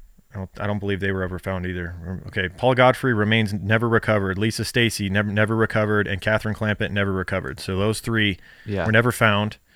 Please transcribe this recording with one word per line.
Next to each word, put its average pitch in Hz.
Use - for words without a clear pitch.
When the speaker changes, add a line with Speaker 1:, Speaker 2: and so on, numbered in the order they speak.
Speaker 1:
I -
don't, 95
I 101
don't 104
believe 98
they 98
were 95
ever 92
found 92
either. 87
Okay, 92
Paula 127
Godfrey 127
remains 107
never 110
recovered. 107
Lisa 110
Stacy 107
never, 104
never 107
recovered, 107
and 95
Catherine 107
Clampett 107
never 98
recovered. 92
So 95
those 107
three 107
Speaker 2:
Yeah. 98
Speaker 1:
were 107
never 117
found. 107